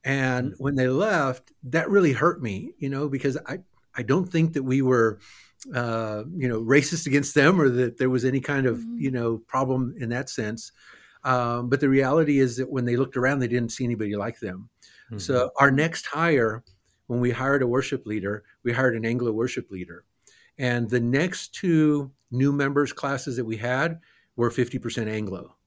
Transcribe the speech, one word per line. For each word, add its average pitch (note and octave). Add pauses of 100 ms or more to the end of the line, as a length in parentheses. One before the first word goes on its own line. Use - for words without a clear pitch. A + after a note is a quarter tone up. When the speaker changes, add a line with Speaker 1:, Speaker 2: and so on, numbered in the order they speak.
Speaker 1:
And C3
Speaker 2:
Mm. -
Speaker 1:
when C#3
they B2+
left, D3 (120)
that C#3
really F#3
hurt D#3
me, A2+
you C#3
know, C#3
because C3+ (100)
I, D3+ (360)
I B2+
don't F3
think D#3+
that C#3
we C3
were, A2+ (540)
uh, A2+ (100)
you C3+
know, A2+
racist C3+
against C#3
them D#3+
or C#3
that A#2+
there B2+
was B2+
any C3
kind C3+
of, A#2+
Speaker 3:
Mm-hmm. A#2
Speaker 1:
you C3+
know, A#2
problem C3
in A#2+
that B2
sense. A2+ (520)
Um, B2
but C3
the C#3+
reality C#3
is A#2+
that B2+
when C3
they A#2+
looked C3
around, C3
they B2+
didn't A#2
see -
anybody G#2+
like G#2
them. G2 (360)
Speaker 2:
Mm-hmm. A2
Speaker 1:
So B2
our C#3
next D#3
hire, C3+ (420)
when A#2+
we A#2+
hired C3
a B2
worship B2+
leader, G#2 (220)
we A#2+
hired A#2+
an A2+
Anglo A#2+
worship A#2
leader. F#2 (540)
And A#2+
the B2
next C3+
two D3+ (220)
new C3+
members C#3+
classes C3+
that B2
we A2
had C3 (340)
were A#2
fifty B2+
percent A2+
Anglo. G2+ (120)